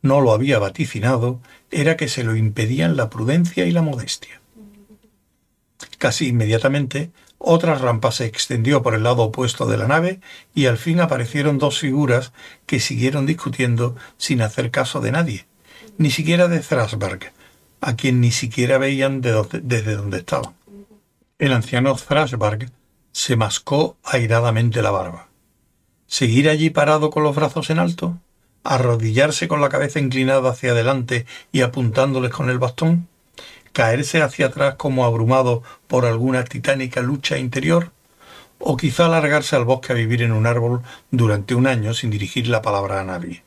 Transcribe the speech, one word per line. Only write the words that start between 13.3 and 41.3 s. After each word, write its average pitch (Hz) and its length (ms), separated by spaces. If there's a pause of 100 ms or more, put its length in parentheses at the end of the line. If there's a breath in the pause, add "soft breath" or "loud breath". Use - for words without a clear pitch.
sin 120 240
hacer 120 300
caso 131 300
de 113 100
nadie, 139 360 (500 loud breath)
ni 151 140
siquiera 170 360
de 170 120
Thrashberg, 104 720 (500 soft breath)
a 123 140
quien 127 260
ni 120 100
siquiera 123 460
veían 135 440
de 123 100
donde, 110 300
desde 110 340
donde 98 240
estaban. - 340 (840)
El 139 140
anciano 123 420
Thrashberg 123 760 (400)
se - 240
mascó 113 680
airadamente 117 800
la 104 100
barba. 92 360 (760)
¿Seguir 135 440
allí 156 200
parado 151 400
con 151 140
los 147 120
brazos 151 340
en 160 100
alto? 175 400 (440)
¿Arrodillarse 123 840
con 151 140
la 139 80
cabeza 143 300
inclinada 131 520
hacia 123 200
adelante 120 540 (260 loud breath)
y 135 100
apuntándoles 127 680
con 127 200
el 127 80
bastón? 165 480 (680 loud breath)
¿Caerse 135 480
hacia 139 260
atrás 139 280
como 127 300
abrumado 120 580 (240 loud breath)
por 123 180
alguna 123 380
titánica 131 580
lucha 139 360
interior? 160 540 (680 loud breath)
¿O 139 160
quizá 160 320
largarse 160 480
al 123 100
bosque 127 280
a - 20
vivir 117 260
en 117 120
un 110 120
árbol 120 360 (280 loud breath)
durante 110 460